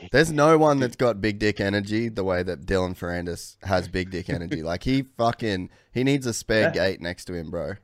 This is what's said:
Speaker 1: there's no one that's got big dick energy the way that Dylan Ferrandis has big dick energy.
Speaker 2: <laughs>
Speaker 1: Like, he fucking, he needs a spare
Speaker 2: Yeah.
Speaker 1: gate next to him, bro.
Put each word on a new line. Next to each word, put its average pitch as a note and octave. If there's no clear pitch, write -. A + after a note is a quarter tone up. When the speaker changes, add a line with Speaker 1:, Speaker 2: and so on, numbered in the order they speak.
Speaker 1:
there's D#3+
no D#3
one D3
that's A#2+
got A2+
big G#2
dick G#2+
energy G#2
the G#2
way F2+
that F2
Dylan F#2
Ferrandis F2
has F#2
big F#2
dick F2+
energy. E2+
Speaker 2:
<laughs> -
Speaker 1:
Like, F2
he C3
fucking, A2+
he B2
needs C3+
a A#2
spare A2
Speaker 2:
Yeah. E3
Speaker 1:
gate F#2
next F2
to F2+
him, D#2+
bro. E2